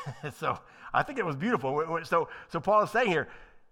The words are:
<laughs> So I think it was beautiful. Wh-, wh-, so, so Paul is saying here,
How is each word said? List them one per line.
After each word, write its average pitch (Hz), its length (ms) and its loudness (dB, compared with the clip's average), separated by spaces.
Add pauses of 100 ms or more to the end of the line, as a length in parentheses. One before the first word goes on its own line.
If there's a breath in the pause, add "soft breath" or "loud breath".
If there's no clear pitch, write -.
(120)
<laughs> - 260 -12
So 139 200 -2 (340 loud breath)
I 143 100 4
think 277 160 -4
it 202 60 -2
was 147 120 -4
beautiful. 147 420 0
Wh-, 165 240 -2
wh-, 156 40 -12
so, 170 220 2 (200 loud breath)
so 165 100 -4
Paul - 240 4
is - 80 0
saying 226 200 2
here, 151 180 2 (420 loud breath)